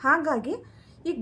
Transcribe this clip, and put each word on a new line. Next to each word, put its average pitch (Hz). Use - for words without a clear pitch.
ಹಾಗಾಗಿ 285
ಈ 339